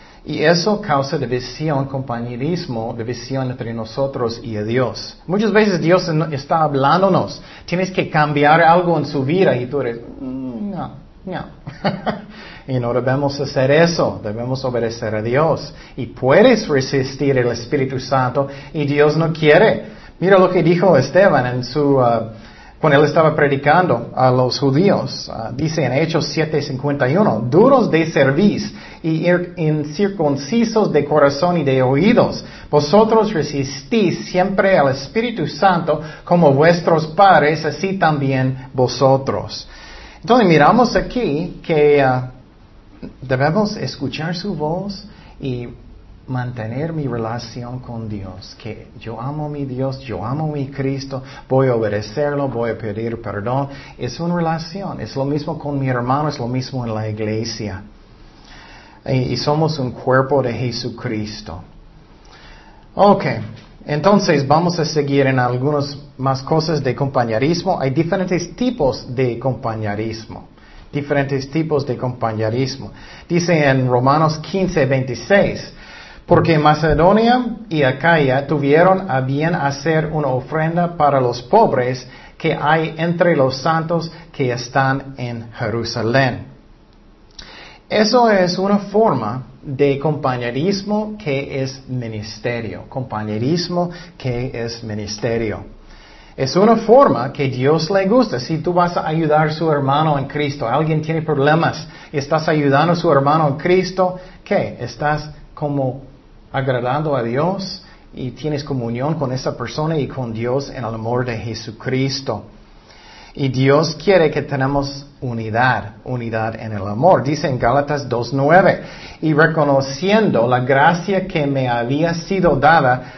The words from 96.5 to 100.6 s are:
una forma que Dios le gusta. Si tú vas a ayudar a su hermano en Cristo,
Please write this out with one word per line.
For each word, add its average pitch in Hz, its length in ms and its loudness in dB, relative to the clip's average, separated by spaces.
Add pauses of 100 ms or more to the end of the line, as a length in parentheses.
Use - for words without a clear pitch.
una 220 220 6
forma 208 560 4
que 135 160 -2
Dios 139 420 0
le 190 160 2
gusta. 208 320 2
Si 160 200 -4
tú 175 140 -2
vas 175 240 2
a 170 120 -2
ayudar 156 400 2
a 156 40 -2
su 165 200 -2
hermano 143 440 2
en 135 100 -4
Cristo, 143 420 -4